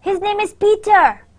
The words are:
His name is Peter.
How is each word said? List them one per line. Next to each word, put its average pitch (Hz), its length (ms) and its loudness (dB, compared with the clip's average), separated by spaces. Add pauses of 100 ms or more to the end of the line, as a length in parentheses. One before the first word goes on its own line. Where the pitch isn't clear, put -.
His 381 180 -6
name 403 200 -4
is 427 140 -6
Peter. 403 720 0 (100)